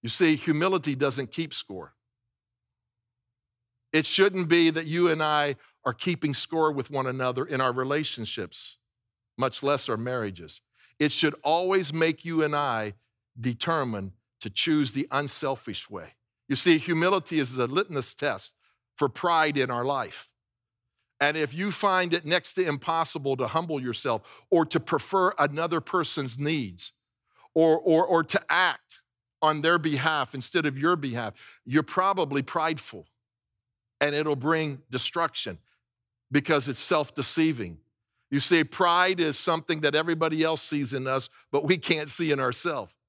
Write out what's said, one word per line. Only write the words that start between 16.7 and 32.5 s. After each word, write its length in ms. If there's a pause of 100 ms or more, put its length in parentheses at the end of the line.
humility 580
is 220
a 80
litmus 480
test 400 (400)
for 120
pride 480
in 140
our 160
life. 460 (880)
And 180
if 160
you 160
find 420
it 140
next 300
to 120
impossible 680
to 80
humble 340
yourself 440 (260)
or 160
to 140
prefer 580
another 420
person's 600
needs 520 (640)
or, 240
or, 260
or 200
to 260
act 520 (420)
on 180
their 160
behalf 560
instead 320
of 100
your 200
behalf, 400 (280)
you're 200
probably 580
prideful, 640 (920)